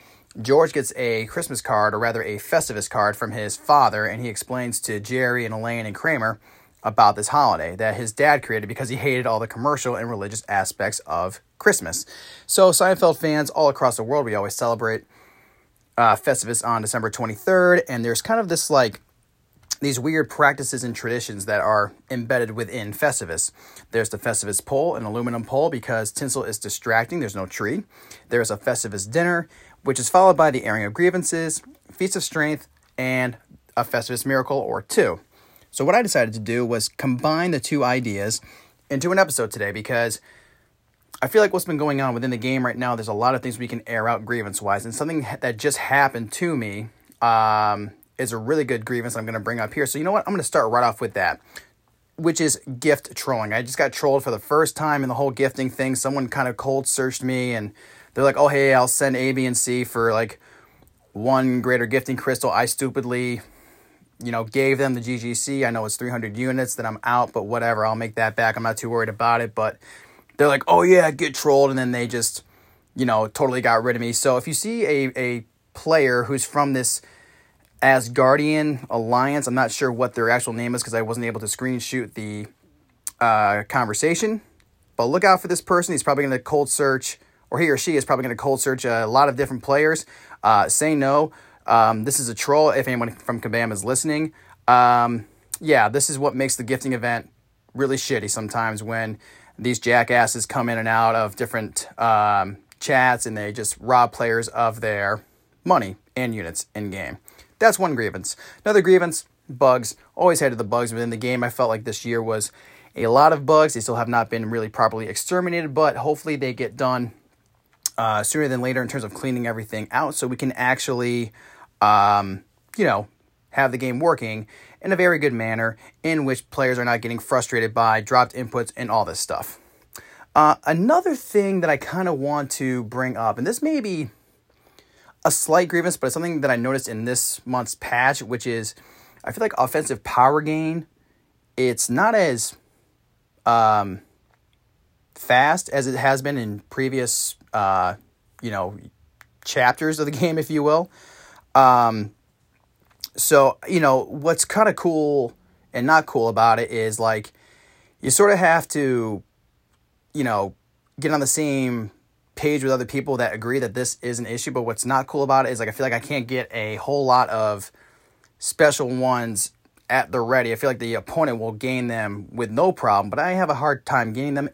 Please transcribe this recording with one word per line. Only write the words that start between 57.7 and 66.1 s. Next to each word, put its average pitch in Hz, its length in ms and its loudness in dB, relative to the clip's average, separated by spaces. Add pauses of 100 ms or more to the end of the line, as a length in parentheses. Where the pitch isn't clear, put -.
they're 127 100 -2
like, 135 140 4
"Oh, 143 120 6
hey, 139 260 4
I'll 123 140 6
send 135 280 0
A, 131 160 0
B, 127 140 -2
and 120 100 -2
C 123 280 -2
for, 117 280 0
like, 110 260 -2 (760)
one 127 480 0
greater 123 240 0
gifting 127 320 -2
crystal." 127 320 -2
I 110 160 2
stupidly, 123 720 -4 (840)
you 120 80 -8
know, 117 140 -4
gave 135 320 2
them 135 160 0
the 123 80 -4
G 120 160 -6
G 117 160 -6
C. 135 320 -4
I 120 60 0
know 113 160 -4
it's - 100 -6
three 123 140 -6